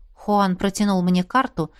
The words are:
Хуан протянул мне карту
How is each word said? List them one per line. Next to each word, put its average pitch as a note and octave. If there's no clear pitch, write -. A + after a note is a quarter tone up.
Хуан G3+
протянул G3
мне F3+
карту F3+